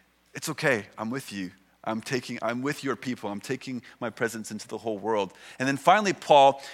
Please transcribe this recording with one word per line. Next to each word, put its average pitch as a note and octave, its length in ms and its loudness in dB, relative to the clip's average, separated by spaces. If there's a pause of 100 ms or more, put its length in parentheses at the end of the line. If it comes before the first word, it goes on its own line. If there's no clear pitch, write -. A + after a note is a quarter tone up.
(340)
"It's - 140 -10
okay, C3+ 380 0 (120)
I'm A2+ 120 -6
with C3 220 -8
you. F#2+ 200 -6 (320)
I'm A2+ 160 -4
taking, B2 420 -6
I'm A#2+ 180 -2
with D3 220 -4
your C3 140 -4
people. A2+ 340 -8
I'm G2+ 100 -8
taking C3 400 -8 (200)
my A#2 100 -4
presence A2 400 -4
into G#2+ 160 -10
the A2 120 -10
whole G#2+ 200 -6
world." G2+ 360 -2 (260)
And C3 80 0
then C#3 80 0
finally, F#3+ 360 4
Paul, C#3 480 8 (140)